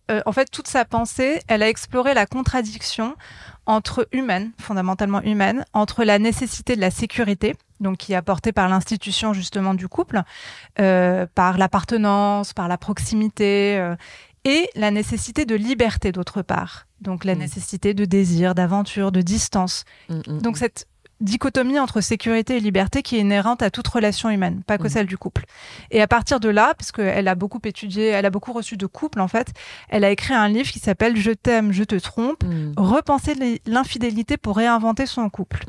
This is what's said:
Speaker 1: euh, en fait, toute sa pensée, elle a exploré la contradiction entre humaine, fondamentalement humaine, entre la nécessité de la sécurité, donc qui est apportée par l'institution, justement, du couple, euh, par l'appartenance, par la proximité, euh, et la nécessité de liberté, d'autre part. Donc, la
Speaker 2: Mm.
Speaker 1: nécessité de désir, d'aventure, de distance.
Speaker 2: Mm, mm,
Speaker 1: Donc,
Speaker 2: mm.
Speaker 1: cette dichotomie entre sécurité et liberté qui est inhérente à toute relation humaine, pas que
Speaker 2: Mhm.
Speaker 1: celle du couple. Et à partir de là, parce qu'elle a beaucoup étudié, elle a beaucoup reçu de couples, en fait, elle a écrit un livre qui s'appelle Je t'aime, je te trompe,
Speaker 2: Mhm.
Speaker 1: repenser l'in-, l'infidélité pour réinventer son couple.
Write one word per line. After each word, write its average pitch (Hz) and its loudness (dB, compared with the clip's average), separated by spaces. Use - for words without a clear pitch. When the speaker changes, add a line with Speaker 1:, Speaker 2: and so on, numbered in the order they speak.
Speaker 1:
euh, 214 0
en 214 0
fait, 262 0
toute - -12
sa 247 2
pensée, 247 -2
elle 214 2
a 220 4
exploré 247 0
la 208 4
contradiction 233 -4
entre 220 0
humaine, 226 -2
fondamentalement 196 -2
humaine, 208 0
entre 214 0
la 208 6
nécessité 233 -2
de 208 -2
la 185 2
sécurité, 220 -2
donc 196 -2
qui - -8
est 185 2
apportée 185 0
par 190 2
l'institution, 196 0
justement, 190 -2
du 185 -4
couple, 233 -2
euh, 185 4
par 185 2
l'appartenance, 202 2
par 175 -4
la 175 -2
proximité, 202 0
euh, 175 -2
et 311 2
la 214 2
nécessité 214 -2
de 226 0
liberté, 220 0
d'autre 180 -4
part. - -6
Donc, 190 -6
la 190 0
Speaker 2:
Mm. - -2
Speaker 1:
nécessité 190 -4
de 202 0
désir, 180 4
d'aventure, 196 0
de 185 4
distance. 185 0
Speaker 2:
Mm, 165 -4
mm, 151 -6
Speaker 1:
Donc, 226 0
Speaker 2:
mm. 151 -6
Speaker 1:
cette - -4
dichotomie 254 0
entre 220 0
sécurité 226 0
et - 0
liberté 202 0
qui - -4
est 214 2
inhérente 202 2
à 202 2
toute - -6
relation 214 0
humaine, 190 0
pas 208 0
que 170 -6
Speaker 2:
Mhm. 151 0
Speaker 1:
celle 208 0
du 185 -6
couple. - -6
Et 214 4
à 208 4
partir 233 2
de 220 2
là, 220 6
parce - -10
qu'elle 196 0
a 185 2
beaucoup 202 -6
étudié, 214 -4
elle 202 2
a 196 2
beaucoup 202 -4
reçu 226 -8
de 190 -6
couples, 226 -4
en 185 0
fait, 233 -2
elle 208 2
a 196 6
écrit 233 -2
un 214 4
livre 226 0
qui - -10
s'appelle 220 2
Je 214 2
t'aime, 220 2
je 196 2
te 214 0
trompe, 226 -2
Speaker 2:
Mhm. 156 -2
Speaker 1:
repenser 277 2
l'in-, 254 -2
l'infidélité 240 -2
pour 208 -4
réinventer 226 2
son 226 -2
couple. - -6